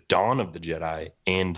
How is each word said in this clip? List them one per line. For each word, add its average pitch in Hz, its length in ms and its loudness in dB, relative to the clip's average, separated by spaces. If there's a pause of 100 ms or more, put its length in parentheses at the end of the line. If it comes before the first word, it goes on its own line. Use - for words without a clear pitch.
Dawn 110 320 4
of 87 140 -4
the 85 60 -12
Jedi 80 500 -6 (160)
and 92 320 2